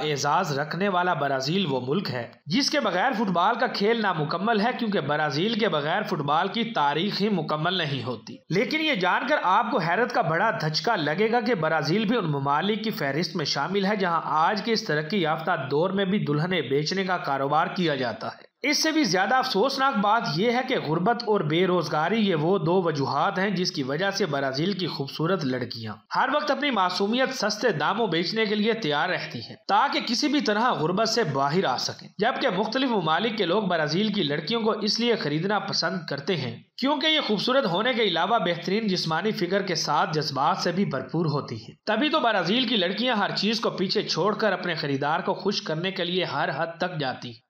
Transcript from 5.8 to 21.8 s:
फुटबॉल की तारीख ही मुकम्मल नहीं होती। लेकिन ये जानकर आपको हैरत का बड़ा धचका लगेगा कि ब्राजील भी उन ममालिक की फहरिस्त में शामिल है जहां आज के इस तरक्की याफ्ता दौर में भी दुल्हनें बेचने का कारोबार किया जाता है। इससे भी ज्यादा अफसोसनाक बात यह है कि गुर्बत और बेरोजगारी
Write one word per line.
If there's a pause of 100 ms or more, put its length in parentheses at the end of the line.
फुटबॉल
की
तारीख
ही
मुकम्मल
नहीं
होती। (140)
लेकिन
ये
जानकर
आपको
हैरत
का
बड़ा
धचका
लगेगा
कि
ब्राजील
भी
उन
ममालिक
की
फहरिस्त
में
शामिल
है
जहां (200)
आज
के
इस
तरक्की
याफ्ता (120)
दौर
में
भी
दुल्हनें
बेचने
का
कारोबार
किया
जाता
है। (180)
इससे
भी
ज्यादा
अफसोसनाक
बात
यह
है
कि
गुर्बत
और
बेरोजगारी